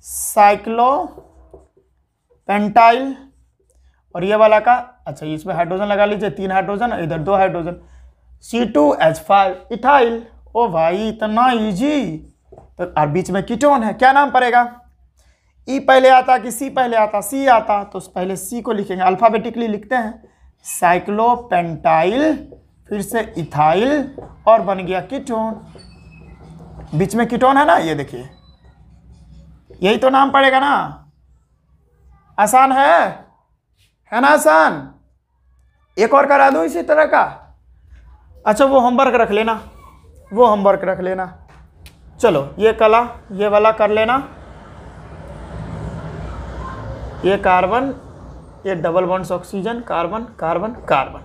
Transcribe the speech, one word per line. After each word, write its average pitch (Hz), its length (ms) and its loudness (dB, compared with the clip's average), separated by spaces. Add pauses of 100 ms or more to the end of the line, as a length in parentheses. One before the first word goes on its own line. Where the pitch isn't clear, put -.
साइक्लोपेंटाइल। 233 3250 0 (960)
और 175 100 -6
ये 208 120 0
वाला 214 240 6
का, 240 460 -2
अच्छा, 156 200 -12
इसमें 156 280 -8
हाइड्रोजन 175 320 -4
लगा 202 180 0
लीजिए, 208 260 -4
तीन 196 220 -6
हाइड्रोजन 202 400 -2
और 185 100 -6
इधर 165 180 -6
दो 190 140 -2
हाइड्रोजन, 180 460 -2 (640)
सी 233 240 -4
टू 277 360 2
एच 160 160 2
फ़ाइव, 196 540 0
इथाइल। 233 540 0 (300)
ओ 233 120 2
भाई, 170 400 -2
इतना 220 440 0
ईजी। 214 640 -2 (640)
तो 180 140 -4
और 151 160 0
बीच 165 220 -4
में 190 120 -2
कीटोन 240 400 0
है, 208 120 -4
क्या 269 180 4
नाम 285 180 2
पड़ेगा? 240 500 0 (880)
ई 269 120 -4
पहले 262 300 6
आता 262 280 4
कि 226 120 -8
सी 269 200 -8
पहले 247 260 -2
आता? 214 240 0
सी 269 280 -4
आता, 220 360 2
तो 190 220 -14
पहले 185 300 -6
सी 233 260 -10
को 226 100 -4
लिखेंगे, 196 320 -4
अल्फाबेटिकली 226 640 0
लिखते 208 280 -6
हैं, 226 260 -6 (420)
साइक्लोपेंटाइल, 180 1700 0 (560)
फिर 202 120 -6
से 233 180 -4 (180)
इथाइल 185 760 0 (320)
और 226 140 6
बन 190 160 -4
गया 185 240 -6
कीटोन। 226 500 -8 (1400)
बीच 190 200 -2
में 233 140 0
कीटोन 254 280 2
है 285 100 4
ना, 339 120 4
ये 160 160 -2
देखिए, 135 340 -10 (1500)
यही 208 140 2
तो 262 140 2
नाम 269 200 2
पड़ेगा 269 300 4
ना। 190 440 -4 (1300)
आसान 254 340 4
है, 277 540 2 (840)
है 226 80 0
ना 277 100 8
आसान? 294 640 2 (1040)
एक 226 180 2
और 277 120 4
करा 277 240 4
दूं 320 140 -2
इसी 339 200 -4
तरह 311 220 2
का। 277 160 2 (1200)
अच्छा, 214 200 2
वो 269 160 4
होमवर्क 247 340 2
रख 226 160 2
लेना, 220 300 -2 (720)
वो 233 140 4
होमवर्क 202 380 2
रख 185 160 -4
लेना। 185 260 -6 (920)
चलो, 151 380 0
ये 220 140 2
कला, 226 280 4 (320)
ये 202 160 -2
वाला 208 240 4
कर 214 180 0
लेना, 226 380 -2 (3000)
ये 190 140 2
कार्बन, 196 560 0 (720)
ये 190 80 -2
डबल 170 300 -2
बॉन्ड्स 185 280 -4
ऑक्सीजन, 196 480 -8
कार्बन, 185 420 -6 (160)
कार्बन, 175 340 -4 (160)
कार्बन। 139 360 -2